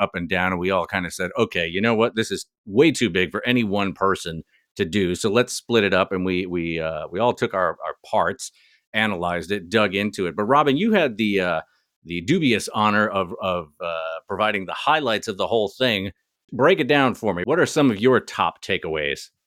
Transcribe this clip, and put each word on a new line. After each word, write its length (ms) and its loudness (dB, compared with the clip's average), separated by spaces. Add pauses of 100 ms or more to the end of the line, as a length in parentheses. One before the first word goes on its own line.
up 140 -2
and 120 -6
down, 260 0
and 80 -2
we 100 -2
all 160 0
kinda 240 -4
said, 260 -6
"Okay, 300 0
you 160 -4
know 120 2
what? 200 0
This 160 -2
is 160 -6 (180)
way 260 4
too 200 0
big 220 0
for 140 -6
any 180 2
one 280 0
person 520 -2 (320)
to 100 0
do. 280 0
So 140 -2
let's 240 0
split 320 0
it 80 2
up." 180 2
And 140 -2
we, 220 -2
we, 340 -4
uh, 280 -6
we 120 -6
all 140 2
took 180 -4
our, 320 0
our 200 -8
parts, 460 -2 (440)
analyzed 560 -2
it, 180 -4
dug 260 2
into 320 -2
it. 100 -6
But 80 -2
Robin, 340 4
you 140 0
had 260 2
the, 220 2
uh, 200 0 (440)
the 160 -6
dubious 480 2
honor 400 2
of, 340 -2
of, 380 -4
uh, 480 -6
providing 380 -2
the 60 -8
highlights 540 0
of 120 -6
the 100 -2
whole 180 2
thing. 460 -2 (400)
Break 260 4
it 80 0
down 300 4
for 180 0
me. 100 -4
What 140 2
are 80 4
some 240 4
of 100 0
your 200 6
top 420 -2
takeaways? 680 -4 (160)